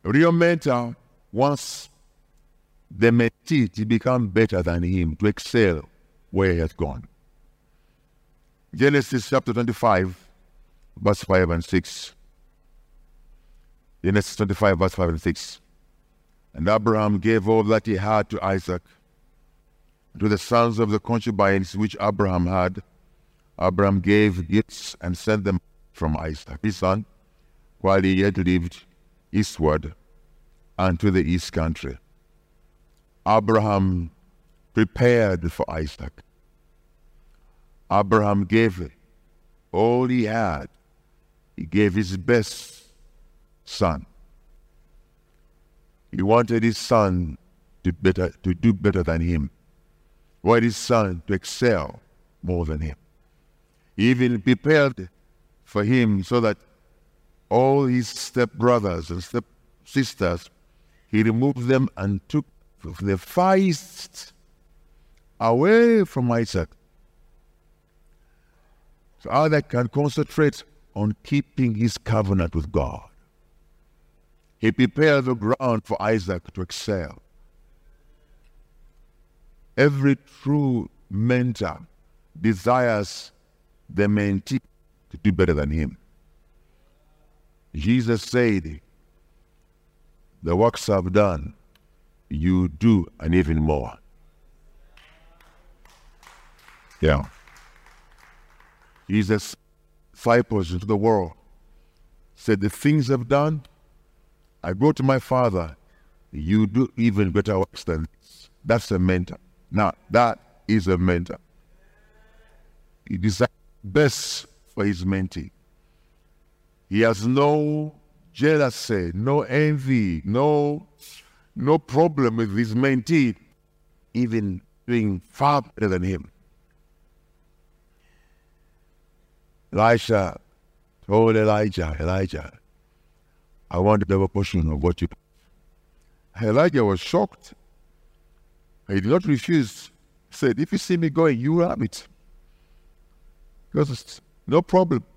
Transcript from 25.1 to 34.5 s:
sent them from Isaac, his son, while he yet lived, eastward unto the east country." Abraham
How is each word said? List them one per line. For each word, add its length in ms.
sent 260
them 160
from 240
Isaac, 460
his 160
son, 280
while 220
he 200
yet 160
lived, 480
eastward 640
unto 340
the 100
east 320
country." 440
Abraham 840